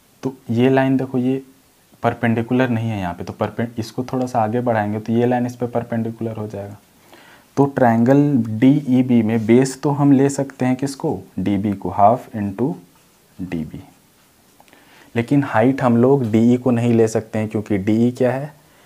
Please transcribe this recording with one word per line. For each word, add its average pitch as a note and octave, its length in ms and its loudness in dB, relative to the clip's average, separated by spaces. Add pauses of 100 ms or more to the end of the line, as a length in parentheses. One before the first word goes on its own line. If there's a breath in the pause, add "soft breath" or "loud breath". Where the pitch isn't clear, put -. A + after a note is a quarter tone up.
(220)
तो C3 120 -6 (160)
ये A#2+ 200 4
line C3+ 260 2
देखो C3 220 -4
ये C3 240 -2 (600)
perpendicular A#2 680 0
नहीं A2+ 220 -4
है G#2+ 100 -4
यहाँ F2 140 -6
पे, F2+ 100 -12
तो G2+ 100 -8
परपें-, A#2 440 -6
इसको B2 260 -8
थोड़ा B2+ 220 -4
सा B2 140 -2
आगे A2 200 -2
बढ़ाएंगे A2 400 -2
तो A2+ 120 -6
ये A#2 140 2
line B2 200 0
इस B2 100 -10
पे B2 120 -6
perpendicular A2+ 680 -6
हो G#2+ 120 -8
जाएगा। G2+ 280 -12 (800 loud breath)
तो C#3 120 4
triangle B2 520 2 (380)
डीईबी B2+ 640 2
में A2 240 -2
base B2+ 360 4
तो D3+ 100 0
हम C#3+ 200 4
ले C3+ 180 4
सकते C#3 340 -6
हैं B2+ 120 0
किसको? C#3 440 -6 (180)
डीबी G2+ 360 0
को, F2+ 160 -6
half G#2 460 2
into G#2 360 -4 (640)
डीबी। F2+ 440 -8 (1300 soft breath)
लेकिन B2+ 300 2
height C3 380 2
हम A#2+ 140 2
लोग B2 360 2
डीई A#2 240 4
को B2 140 -2
नहीं A#2+ 240 2
ले A2+ 140 4
सकते A2 300 -4
हैं G#2+ 100 -2
क्योंकि G#2 300 -2
डीई A2 340 2
क्या B2 200 0
है? C#3 200 -8 (340 soft breath)